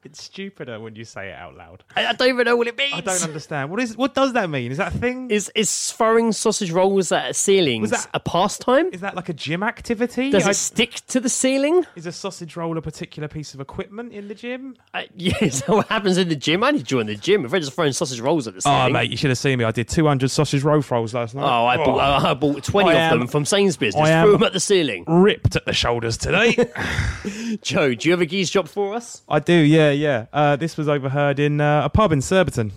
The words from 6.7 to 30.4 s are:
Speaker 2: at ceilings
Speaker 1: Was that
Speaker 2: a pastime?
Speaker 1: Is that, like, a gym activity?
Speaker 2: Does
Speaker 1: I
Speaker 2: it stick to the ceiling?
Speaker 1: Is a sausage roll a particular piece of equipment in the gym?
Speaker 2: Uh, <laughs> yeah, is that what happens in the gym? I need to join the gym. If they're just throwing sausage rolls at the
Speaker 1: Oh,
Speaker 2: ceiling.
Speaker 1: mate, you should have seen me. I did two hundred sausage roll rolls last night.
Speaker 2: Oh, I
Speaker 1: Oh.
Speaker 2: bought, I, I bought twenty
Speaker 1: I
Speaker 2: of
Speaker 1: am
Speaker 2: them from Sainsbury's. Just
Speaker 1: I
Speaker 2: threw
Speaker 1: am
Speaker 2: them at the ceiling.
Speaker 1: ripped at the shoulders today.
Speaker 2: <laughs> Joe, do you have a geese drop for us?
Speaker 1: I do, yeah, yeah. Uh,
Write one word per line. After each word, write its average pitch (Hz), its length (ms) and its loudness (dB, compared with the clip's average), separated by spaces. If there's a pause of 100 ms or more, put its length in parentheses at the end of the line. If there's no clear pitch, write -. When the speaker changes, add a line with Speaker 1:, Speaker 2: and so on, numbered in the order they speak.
Speaker 2:
at 143 240 -2
ceilings 190 540 2
Speaker 1:
Was 226 140 -2
that - 100 -14
Speaker 2:
a 165 60 -2
pastime? 247 760 0
Speaker 1:
Is 180 80 -14
that, 190 140 -8
like, 180 140 -10
a 175 40 -6
gym 160 300 -6
activity? 240 680 -4
Speaker 2:
Does 208 160 2
Speaker 1:
I 196 60 2
Speaker 2:
it - 60 2
stick - 360 -2 (140)
to 262 120 0
the 254 80 -4
ceiling? 277 580 2 (100)
Speaker 1:
Is 165 100 -16
a 175 60 -10
sausage 175 440 -12
roll 165 220 -6
a 160 60 -8
particular 151 440 -12
piece 151 280 -12
of 131 60 -18
equipment 202 520 -12
in 202 140 -14
the 208 80 -12
gym? 247 400 -12 (180)
Speaker 2:
Uh, 185 160 -8
<laughs> - 60 -20
yeah, 180 260 -2
is 135 220 0
that - 100 -8
what 202 140 2
happens 202 320 0
in 185 100 0
the 160 60 0
gym? 156 280 0
I 262 60 4
need 294 100 2
to 143 40 -8
join 117 240 0
the 107 80 -4
gym. 160 280 0
If 120 60 -6
they're 180 100 0
just 139 140 -6
throwing 156 180 0
sausage 127 280 -4
rolls 135 280 0
at 98 60 -10
the 92 100 -12
Speaker 1:
Oh, 139 180 4
Speaker 2:
ceiling. 127 120 2
Speaker 1:
mate, 120 160 0
you 123 80 -6
should 143 140 0
have 123 80 0
seen 135 180 0
me. 117 80 0
I 113 60 2
did 117 180 -4
two 160 160 2
hundred 135 240 2
sausage 143 320 0
roll 151 260 4
rolls 117 280 -2
last 117 180 -4
night. 135 100 -6
Speaker 2:
Oh, 120 220 4
I 120 120 4
Speaker 1:
Oh. - 80 0
Speaker 2:
bought, 127 140 2 (260)
I, 180 40 2
I 156 60 2
bought 143 280 -2
twenty 190 280 4
Speaker 1:
I - 20 6 (140)
Speaker 2:
of 160 60 2
Speaker 1:
am 160 60 2
Speaker 2:
them 120 80 -2
from 147 160 -2
Sainsbury's. 190 520 2
Just 151 100 2
Speaker 1:
I 160 160 6
Speaker 2:
threw 208 140 8
Speaker 1:
am - 40 2
Speaker 2:
them 208 60 4
at - 80 -2
the 185 60 -2
ceiling. 143 480 0
Speaker 1:
ripped 180 480 4
at 156 100 -4
the - 80 -4
shoulders 117 420 0
today. 220 400 0 (600)
Speaker 2:
<laughs> 214 480 -8
Joe, 143 320 0
do 131 120 -4
you 170 60 4
have 175 80 2
a 180 60 2
geese 175 240 -4
drop 156 160 0
for 202 260 -4
us? - 340 -12
Speaker 1:
I 151 120 2
do, 175 140 2
yeah, 156 380 6
yeah. 143 420 0
Uh, 147 240 2